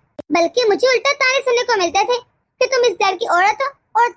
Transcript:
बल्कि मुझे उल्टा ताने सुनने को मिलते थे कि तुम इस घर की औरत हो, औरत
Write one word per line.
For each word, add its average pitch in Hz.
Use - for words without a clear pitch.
बल्कि 339
मुझे 415
उल्टा 508
ताने 539
सुनने 494
को 494
मिलते 359
थे 494
कि 508
तुम 508
इस 480
घर 381
की 359
औरत 381
हो, 539
औरत 466